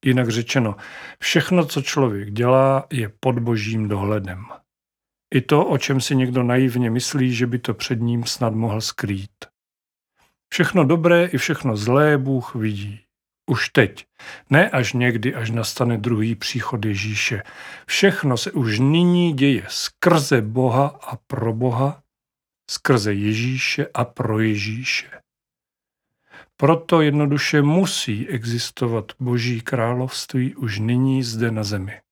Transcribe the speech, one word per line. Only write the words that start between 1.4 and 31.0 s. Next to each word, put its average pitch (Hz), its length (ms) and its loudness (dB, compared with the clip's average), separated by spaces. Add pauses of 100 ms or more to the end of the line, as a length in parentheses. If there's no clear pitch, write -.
co - 160 -4
člověk 104 500 -2
dělá, 131 600 4
je 113 280 -4
pod 123 200 0
Božím 113 480 -2
dohledem. 101 580 -4 (880)
I 127 80 4
to, 151 240 4
o 160 120 0
čem 131 240 -2
si 139 140 -2
někdo 127 280 2
naivně 123 460 2
myslí, 127 440 0
že 120 140 0
by 120 120 -4
to 120 140 -6
před 113 280 -4
ním 117 240 -2
snad 117 280 -2
mohl 110 280 -2
skrýt. - 640 -8 (1080)
Všechno 170 320 2
dobré 170 400 4
i 165 120 -4
všechno 127 400 -2
zlé 139 400 4
Bůh 131 380 -2
vidí. 104 460 -6 (480)
Už 127 200 0
teď. - 360 2 (440)
Ne 170 200 6
až 123 240 -2
někdy, 123 420 0
až 113 160 -6
nastane 117 460 -2
druhý 110 380 0
příchod 110 500 -6
Ježíše. 104 580 -4 (420)
Všechno 151 520 2
se - 140 -6
už 113 280 0
nyní 175 540 4
děje 131 340 2
skrze 147 720 2
Boha 127 460 2
a - 280 -10
pro 117 380 -6
Boha, 127 480 -2 (680)
skrze 107 440 0
Ježíše 117 800 -2
a 123 120 -2
pro 110 340 -4
Ježíše. 110 680 -2 (1500)
Proto 165 440 4
jednoduše 147 600 2
musí 143 680 0
existovat 117 920 -4
Boží 123 420 -2
království 127 960 -2
už 104 240 -6
nyní 131 440 2